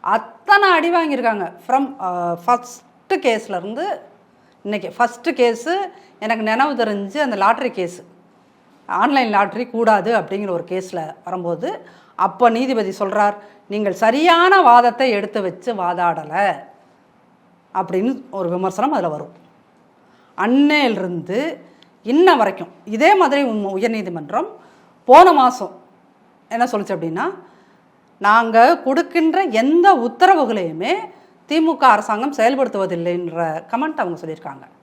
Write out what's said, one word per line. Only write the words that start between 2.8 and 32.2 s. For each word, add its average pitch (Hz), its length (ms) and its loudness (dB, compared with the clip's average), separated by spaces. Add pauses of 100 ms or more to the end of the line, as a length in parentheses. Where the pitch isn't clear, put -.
கேஸ்லேருந்து 220 720 -4 (800)
இன்னைக்கு. 190 340 -8
ஃபர்ஸ்ட் 240 340 -4
கேஸு 240 440 0 (440)
எனக்கு 220 240 -4
நினைவு 240 320 0
தெரிஞ்சு 208 440 -4
அந்த 254 180 -2
லாட்டரி 233 340 0
கேஸு, 175 340 -8 (840)
ஆன்லைன் 240 420 0
லாட்டரி 208 380 -2
கூடாது 220 520 0
அப்படிங்கிற 196 320 -6
ஒரு 170 180 -4
கேஸ்ல 180 460 -8 (100)
வரும்போது, 180 600 -8 (300)
அப்ப 196 340 2
நீதிபதி 226 480 -2
சொல்றார், 202 360 0 (340)
"நீங்கள் 202 240 -4
சரியான 330 680 4
வாதத்தை 240 500 4
எடுத்து 208 320 -4
வச்சு 185 320 -6
வாதாடல" 175 800 -2 (1200)
அப்படின்னு 190 560 -4
ஒரு 190 180 -6
விமர்சனம் 190 440 -2
அதுல 190 160 -2
வரும். - 300 -10 (1000)
அன்னையிலிருந்து 240 1200 0 (440)
இன்ன 311 340 4
வரைக்கும் 202 320 -2 (160)
இதே 254 300 2
மாதிரி 285 280 2
உம், 208 340 -4
உயர்நீதிமன்றம் 196 720 -6 (580)
போன 339 280 10
மாசம் 254 400 2 (760)
என்ன 233 160 -2
சொல்லுச்சு 208 320 -4
அப்படின்னா, 170 380 -6 (840)
"நாங்க 226 600 4
கொடுக்கின்ற 330 640 0
எந்த 320 520 4
உத்தரவுகளையுமே 233 1000 0 (520)
தி 311 140 0
மு 320 160 0
க 277 100 2
அரசாங்கம் 220 480 2